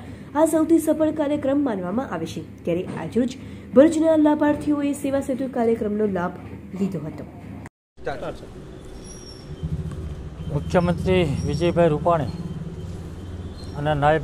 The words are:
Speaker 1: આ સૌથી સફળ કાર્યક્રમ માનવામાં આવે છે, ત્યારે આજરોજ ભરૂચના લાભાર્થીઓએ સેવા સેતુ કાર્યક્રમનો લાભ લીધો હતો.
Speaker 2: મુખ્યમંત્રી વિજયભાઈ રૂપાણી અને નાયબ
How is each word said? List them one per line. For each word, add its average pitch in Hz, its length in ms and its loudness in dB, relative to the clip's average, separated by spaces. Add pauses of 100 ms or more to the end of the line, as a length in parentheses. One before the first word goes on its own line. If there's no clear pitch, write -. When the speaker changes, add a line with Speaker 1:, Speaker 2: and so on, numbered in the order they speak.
(360)
Speaker 1:
આ 311 120 6
સૌથી 320 380 6
સફળ 311 320 2
કાર્યક્રમ 285 500 2
માનવામાં 208 420 -2
આવે 170 180 -4
છે, 160 200 -8 (140)
ત્યારે 175 220 0 (120)
આજરોજ 165 360 0 (400)
ભરૂચના 320 500 8
લાભાર્થીઓએ 294 800 2
સેવા 269 240 0
સેતુ 262 240 -2
કાર્યક્રમનો 226 600 0
લાભ 180 240 -2 (380)
લીધો 185 280 -4
હતો. 156 220 -10 (3250)
Speaker 2:
મુખ્યમંત્રી 175 760 2 (240)
વિજયભાઈ 165 440 4
રૂપાણી 151 400 2 (1500)
અને 147 160 0
નાયબ 147 280 4